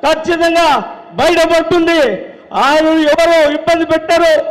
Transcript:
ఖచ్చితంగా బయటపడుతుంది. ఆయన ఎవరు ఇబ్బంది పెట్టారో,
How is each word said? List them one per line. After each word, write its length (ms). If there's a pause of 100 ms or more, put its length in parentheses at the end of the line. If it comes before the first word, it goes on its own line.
ఖచ్చితంగా 880 (160)
బయటపడుతుంది. 1120 (280)
ఆయన 320
ఎవరు 680
ఇబ్బంది 340
పెట్టారో, 640